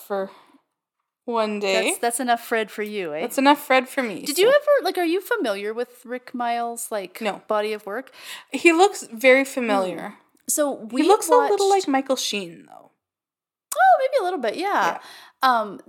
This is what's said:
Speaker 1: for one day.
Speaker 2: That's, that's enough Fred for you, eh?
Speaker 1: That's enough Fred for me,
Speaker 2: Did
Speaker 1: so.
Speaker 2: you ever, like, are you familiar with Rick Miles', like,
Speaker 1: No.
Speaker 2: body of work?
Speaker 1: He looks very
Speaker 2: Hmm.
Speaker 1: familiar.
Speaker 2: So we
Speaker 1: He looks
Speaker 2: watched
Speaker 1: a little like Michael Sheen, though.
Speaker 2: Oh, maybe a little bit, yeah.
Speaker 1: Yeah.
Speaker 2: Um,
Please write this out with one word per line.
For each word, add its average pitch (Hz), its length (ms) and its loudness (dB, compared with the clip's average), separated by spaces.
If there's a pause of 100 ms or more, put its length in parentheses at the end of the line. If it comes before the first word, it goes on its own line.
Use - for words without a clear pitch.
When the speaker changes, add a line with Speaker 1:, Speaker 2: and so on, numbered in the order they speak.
Speaker 1:
for 196 240 -6 (960)
one 214 340 -2
day. 196 300 0
Speaker 2:
That's, 381 100 -4
that's 233 200 -2
enough 240 260 0
Fred 220 260 -2
for 214 120 -8
you, 202 320 -8
eh? 156 60 -6
Speaker 1:
That's 240 180 -4
enough 277 260 8
Fred 254 240 2
for 262 140 -4
me, 202 180 -6
Speaker 2:
Did 285 160 -6
Speaker 1:
so. 370 60 4
Speaker 2:
you 453 60 6
ever, 571 340 4
like, 370 140 -2
are 359 80 0
you 339 160 0
familiar 240 520 -4
with 240 320 -10
Rick 247 300 -12
Miles', 233 560 -6
like, 190 280 -8
Speaker 1:
No. 208 280 -6
Speaker 2:
body 214 260 -2
of 208 120 -12
work? 220 260 -10 (400)
Speaker 1:
He 330 200 4
looks 381 400 2
very 254 320 4
Speaker 2:
Hmm. 269 60 -6
Speaker 1:
familiar. 196 640 -4 (340)
Speaker 2:
So 285 240 -2
we 226 300 -6
Speaker 1:
He 311 60 2
looks 415 220 4
Speaker 2:
watched 294 200 4
Speaker 1:
a 403 40 2
little 403 160 2
like 392 180 2
Michael 269 280 0
Sheen, 185 520 -8
though. - 240 -20 (840)
Speaker 2:
Oh, 698 240 6
maybe 539 220 0
a - 20 -4
little 359 160 -4
bit, 226 160 -4
yeah. 320 300 -2
Speaker 1:
Yeah. 165 140 -2 (420)
Speaker 2:
Um, 220 480 0